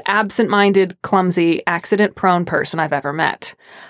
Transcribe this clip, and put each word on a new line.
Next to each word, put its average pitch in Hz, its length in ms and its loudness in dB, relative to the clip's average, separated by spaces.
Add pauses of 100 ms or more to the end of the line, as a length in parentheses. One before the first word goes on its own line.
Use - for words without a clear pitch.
absent-minded, 202 960 2
clumsy, 175 640 0
accident-prone 180 800 0
person 156 340 -4
I've 151 140 -2
ever 143 200 -4
met. - 440 -4 (340)